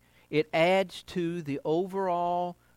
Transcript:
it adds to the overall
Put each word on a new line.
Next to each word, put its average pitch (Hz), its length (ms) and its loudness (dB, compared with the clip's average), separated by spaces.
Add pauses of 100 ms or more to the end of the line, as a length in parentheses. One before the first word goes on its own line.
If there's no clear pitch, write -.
(320)
it 151 200 2
adds 180 520 2
to 170 400 -4
the 139 200 -4
overall 175 920 -2 (220)